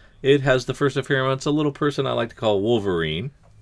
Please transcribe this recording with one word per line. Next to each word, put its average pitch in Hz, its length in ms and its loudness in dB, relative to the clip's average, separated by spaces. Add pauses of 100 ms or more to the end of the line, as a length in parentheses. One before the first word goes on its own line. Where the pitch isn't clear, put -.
(220)
It 139 200 4
has 131 240 2
the 131 80 -6
first 139 240 -2
appearance, 135 480 -2
a 151 60 0
little 147 200 0
person 139 340 -2
I 123 60 -2
like 117 180 -2
to - 60 -20
call 104 260 2
Wolverine. 98 720 0 (300)